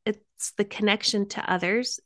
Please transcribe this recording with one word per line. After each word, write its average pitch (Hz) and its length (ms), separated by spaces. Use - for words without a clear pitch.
it's - 520
the 208 80
connection 208 680
to - 200
others 185 560